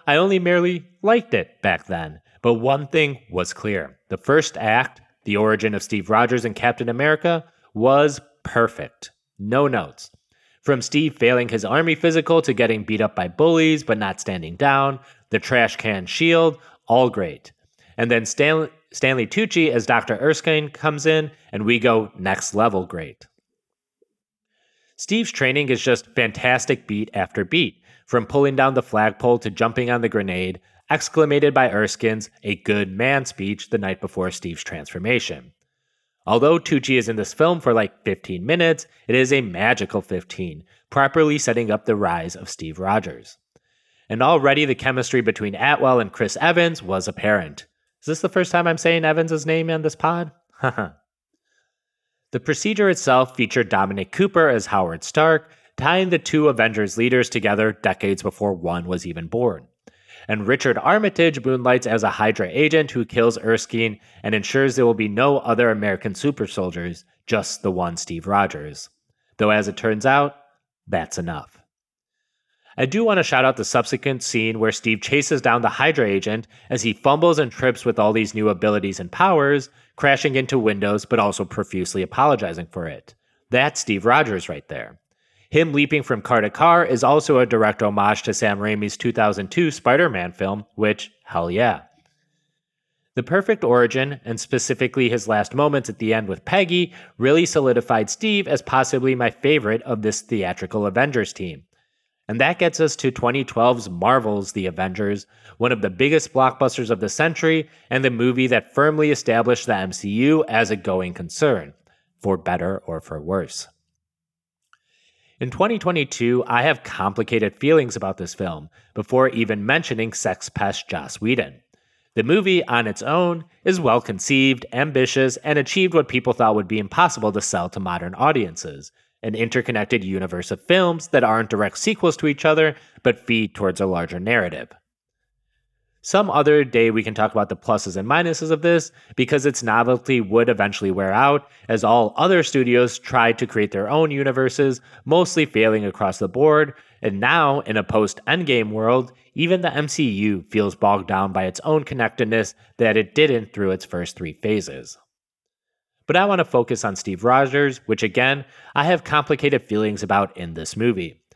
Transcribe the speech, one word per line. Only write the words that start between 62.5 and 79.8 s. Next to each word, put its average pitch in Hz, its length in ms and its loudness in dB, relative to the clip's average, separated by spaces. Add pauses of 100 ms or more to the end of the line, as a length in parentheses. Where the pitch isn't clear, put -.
agent 151 400 2
who 120 140 -4
kills 117 340 2
Erskine 113 640 -2 (240)
and 107 100 -2
ensures 131 400 0
there 120 100 2
will 117 100 4
be 107 120 -2
no 131 320 2
other 117 320 2
American 104 460 -4
super 139 320 -4
soldiers, 87 560 -8 (240)
just - 340 -4
the 101 80 -2
one 87 260 -4
Steve 82 300 -10
Rogers. 95 640 -2 (480)
Though 107 140 2
as 107 180 2
it 98 80 -8
turns 110 280 -2
out, 143 300 2 (540)
that's 85 300 -6
enough. 82 420 -12 (1160)
I 131 100 0
do 202 180 0
want 208 140 4
to 170 40 4
shout 131 220 2
out 131 120 2
the 110 80 -6
subsequent 131 600 -2
scene 113 340 -2
where 110 140 2
Steve 110 280 -2
chases 143 400 0
down 120 220 2
the 113 60 2
Hydra 139 400 0
agent 104 400 -4 (220)
as 127 120 -4
he 113 100 0
fumbles 156 460 2
and 131 140 -2
trips 127 320 -2
with 117 160 0
all 107 120 4
these 107 220 -2
new 107 140 0
abilities 101 500 0
and 90 140 -12
powers, 143 580 2 (240)